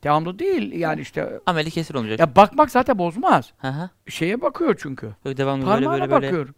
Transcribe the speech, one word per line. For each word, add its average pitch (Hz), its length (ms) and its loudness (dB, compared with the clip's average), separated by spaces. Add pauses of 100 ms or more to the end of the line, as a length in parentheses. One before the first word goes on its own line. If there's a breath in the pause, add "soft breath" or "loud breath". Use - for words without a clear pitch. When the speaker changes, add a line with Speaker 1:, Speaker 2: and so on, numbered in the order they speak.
Speaker 1:
Devamlı 160 360 0
değil 339 340 -2
yani 156 280 -4
işte. - 460 -8
Speaker 2:
Ameli 160 240 0
kesir 160 240 -6
olmayacak. 110 260 -2
Speaker 1:
Ya 135 160 2
bakmak 247 340 6
zaten 247 280 2
bozmaz. 180 600 0
Speaker 2:
Hı 135 100 -6
hı. 156 220 -6 (180)
Speaker 1:
Şeye 190 340 -4
bakıyor 311 400 0
çünkü. 131 240 -10 (180)
Speaker 2:
Yok, 135 120 -6
devamlı 135 300 0
böyle, 196 80 4 (120)
Speaker 1:
Parmağına - 140 0
Speaker 2:
böyle, - 100 -2
böyle. - 160 2
Speaker 1:
bakıyor. 151 320 -2